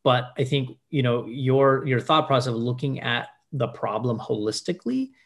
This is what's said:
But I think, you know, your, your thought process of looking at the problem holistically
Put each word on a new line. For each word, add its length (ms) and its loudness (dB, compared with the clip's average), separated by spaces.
But 360 2
I 60 0
think, 340 -2
you 140 0
know, 240 0
your, 600 2
your 140 2
thought 260 2
process 220 2
of 80 -2
looking 440 -4
at 280 -4
the 120 -2
problem 500 -4
holistically 920 -4